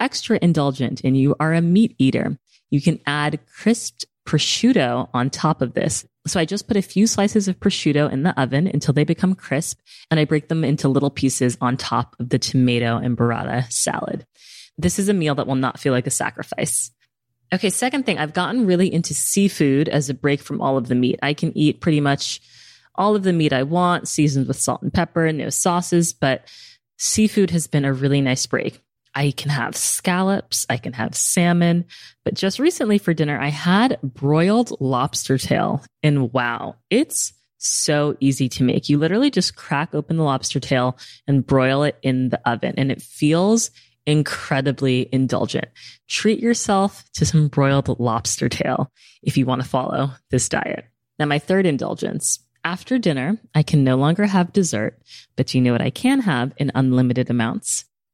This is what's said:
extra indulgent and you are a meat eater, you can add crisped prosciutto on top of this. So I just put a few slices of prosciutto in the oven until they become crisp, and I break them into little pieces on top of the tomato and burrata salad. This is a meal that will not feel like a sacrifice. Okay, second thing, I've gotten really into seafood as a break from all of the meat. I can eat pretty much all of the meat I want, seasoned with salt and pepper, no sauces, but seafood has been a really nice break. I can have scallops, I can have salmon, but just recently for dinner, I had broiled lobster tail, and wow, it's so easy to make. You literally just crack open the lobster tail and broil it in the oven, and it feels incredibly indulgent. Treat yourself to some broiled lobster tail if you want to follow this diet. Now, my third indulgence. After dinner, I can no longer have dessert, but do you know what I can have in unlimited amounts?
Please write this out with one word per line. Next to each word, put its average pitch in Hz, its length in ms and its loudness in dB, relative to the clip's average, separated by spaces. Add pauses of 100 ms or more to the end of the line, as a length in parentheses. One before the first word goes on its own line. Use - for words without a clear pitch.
extra - 420 -2
indulgent 143 600 0
and 131 120 2
you 135 220 2
are 160 160 0
a 170 80 2
meat 180 360 2
eater, 131 380 0 (320)
you 143 140 0
can 160 240 2
add 147 400 -2
crisped - 600 -4 (200)
prosciutto 147 880 0
on 127 160 0
top - 320 -2
of 123 120 -4
this. - 300 -2 (220)
So - 120 -2
I 160 60 2
just 196 240 -8
put 214 80 0
a 190 60 2
few 202 240 2
slices 202 420 2
of 180 100 -4
prosciutto 147 540 0
in 135 100 -2
the 175 160 0
oven 135 280 0
until 147 260 0
they 147 120 2
become 175 300 0
crisp, - 440 -6 (320)
and 160 80 2
I 151 60 4
break 151 240 0
them 165 160 0
into 147 240 0
little 139 220 2
pieces 127 500 0
on 123 160 0
top - 420 -4
of 123 100 -6
the 135 100 0
tomato 120 580 2
and 120 200 -2
burrata 120 560 -2
salad. - 540 -4 (500)
This 175 220 -2
is 196 100 0
a 208 60 2
meal 151 220 0
that 143 100 -2
will 135 80 -2
not 131 240 -2
feel 139 140 0
like 123 140 0
a 139 40 -4
sacrifice. - 800 -6 (640)
Okay, 185 160 -2
second 254 380 -2
thing, 196 120 -2
I've 151 140 -4
gotten 190 340 0
really 180 260 2
into 170 200 -2
seafood 156 720 2
as 143 220 -2
a 135 60 -4
break 143 260 -2
from - 220 -8
all 135 160 0
of 120 100 -4
the 127 60 0
meat. 123 280 2
I 143 120 -2
can 160 220 -4
eat 151 260 2
pretty 156 180 2
much 139 400 -2 (540)
all 208 200 2
of 196 100 0
the 185 80 2
meat 156 200 2
I 131 100 0
want, 175 460 0
seasoned 139 400 2
with - 100 -2
salt - 220 -2
and 139 120 -4
pepper, 165 400 0
no 143 180 -4
sauces, 175 640 0
but - 340 -2 (480)
seafood 208 540 2
has 165 160 -2
been 143 180 0
a 139 80 0
really 139 300 2
nice 131 240 0
break. - 340 -4 (340)
I 143 180 0
can - 180 -6
have 120 260 -4
scallops, - 920 -2
I 120 80 -2
can 123 160 -10
have 117 200 -6
salmon, 175 720 2 (400)
but - 80 -2
just 190 260 -2
recently 254 380 2
for 185 160 0
dinner, 147 260 0
I 143 100 -2
had 180 540 2
broiled 165 800 0
lobster 135 560 0
tail, - 480 -2 (180)
and 139 300 2
wow, 120 440 -4 (120)
it's - 460 -2 (240)
so 147 600 0
easy 135 300 2
to 131 160 -2
make. - 240 0
You 147 80 4
literally 190 340 2
just - 260 -2
crack 151 380 -4
open 151 220 -2
the 165 60 2
lobster 139 360 0
tail 127 380 0 (300)
and 139 200 2
broil 135 360 2
it 147 180 -2
in 127 300 0
the - 180 -4
oven, 120 300 -2
and 135 120 0
it - 120 -6
feels 180 680 0 (360)
incredibly 135 1080 0
indulgent. 131 560 -2 (400)
Treat - 320 0
yourself 202 640 0 (100)
to 156 120 0
some 151 220 4
broiled 139 520 0
lobster 120 480 -2
tail - 420 -2 (320)
if - 140 -2
you 131 100 4
want 127 160 -2
to - 60 -6
follow 135 440 -2 (180)
this 127 180 0
diet. - 380 -4 (320)
Now, 151 80 0
my 147 120 0
third 190 280 0
indulgence. - 760 -4 (240)
After 180 340 -2
dinner, 160 420 0 (140)
I 151 80 4
can 147 200 2
no 131 140 4
longer 165 300 2
have 185 260 0
dessert, 160 480 -2 (360)
but 131 120 0
do 131 100 0
you 127 60 4
know 123 80 4
what 120 100 2
I 127 80 0
can 269 300 0
have 185 360 0
in 143 180 -2
unlimited 127 540 2
amounts? 120 560 -2 (300)